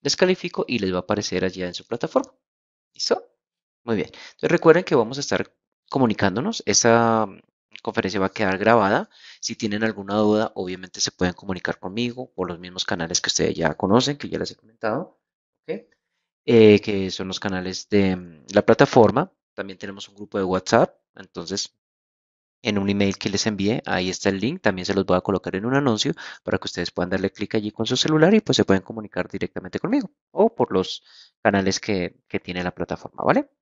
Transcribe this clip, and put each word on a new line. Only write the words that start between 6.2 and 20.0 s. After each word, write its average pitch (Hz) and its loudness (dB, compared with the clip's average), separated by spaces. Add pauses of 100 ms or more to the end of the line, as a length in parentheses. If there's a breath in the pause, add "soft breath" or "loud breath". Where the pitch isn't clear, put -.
Esa 113 4 (540)
conferencia 104 -4
va 95 0
a 98 -2
quedar 95 -2
grabada. 110 2 (300 loud breath)
Si - -10
tienen 107 -4
alguna 101 -6
duda, 107 2
obviamente 92 -8
se - -4
pueden 90 -2
comunicar - -8
conmigo 120 -8
por 92 -4
los 85 -10
mismos 90 -10
canales 87 -4
que - -6
ustedes - -2
ya 80 -2
conocen, 131 0
que 104 -12
ya 82 -6
les 85 -6
he - -20
comentado, - -8 (420)
¿ok? 185 -12 (600)
Eh, 107 8
que 98 -4
son 92 -8
los 92 -10
canales 92 -8
de, 98 2
mm, 87 -18
la 104 4
plataforma. 117 6 (220)
También 98 -12
tenemos 98 -16